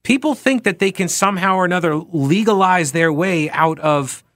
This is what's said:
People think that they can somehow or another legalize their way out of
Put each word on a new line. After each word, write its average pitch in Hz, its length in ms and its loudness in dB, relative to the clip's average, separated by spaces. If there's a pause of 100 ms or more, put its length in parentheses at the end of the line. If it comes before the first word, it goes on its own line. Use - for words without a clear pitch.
People 262 320 0
think 269 260 -2
that 190 160 -2
they 196 140 0
can 185 160 -4
somehow 190 480 0
or 185 80 2
another 175 320 0
legalize 180 960 0
their 165 200 0
way 160 380 -2
out 160 300 0
of 147 420 -2 (140)